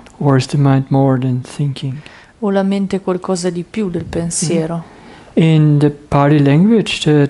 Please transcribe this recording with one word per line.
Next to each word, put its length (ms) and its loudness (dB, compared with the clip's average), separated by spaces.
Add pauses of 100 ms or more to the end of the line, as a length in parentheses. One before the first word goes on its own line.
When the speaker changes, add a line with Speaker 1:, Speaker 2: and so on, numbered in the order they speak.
(180)
Speaker 1:
Or 180 2
is 100 0
the 100 -4
mind 320 2
more 300 2
than 240 -4
thinking? 560 -8 (420)
Speaker 2:
O 100 -2
la 120 0
mente 340 -2
è 60 -8
qualcosa 480 -4
di 140 -6
più 260 -6
del 140 -6
pensiero? 720 -4
Speaker 1:
Mm. 680 -6
In 360 4
the 120 2
Pali 520 2
language, 600 2
the 260 2